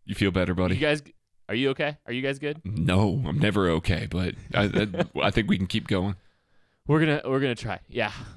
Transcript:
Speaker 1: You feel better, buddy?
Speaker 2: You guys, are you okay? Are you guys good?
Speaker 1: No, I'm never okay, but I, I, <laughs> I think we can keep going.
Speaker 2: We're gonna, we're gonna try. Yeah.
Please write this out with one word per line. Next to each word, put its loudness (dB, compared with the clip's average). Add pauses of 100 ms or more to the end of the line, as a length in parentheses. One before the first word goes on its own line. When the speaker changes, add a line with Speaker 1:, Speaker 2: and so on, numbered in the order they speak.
Speaker 1:
You -6
feel 4
better, 2
buddy? 2
Speaker 2:
You 0
guys, 2 (460)
are -4
you 2
okay? -4
Are -8
you -4
guys -2
good? -6
Speaker 1:
No, 2
I'm -2
never 2
okay, 0
but -2 (200)
I, 4
I, 0 (140)
<laughs> 2
I 4
think 0
we 2
can -2
keep -4
going. 0 (720)
Speaker 2:
We're 4
gonna, 2
we're 0
gonna 0
try. -8
Yeah. -4 (240)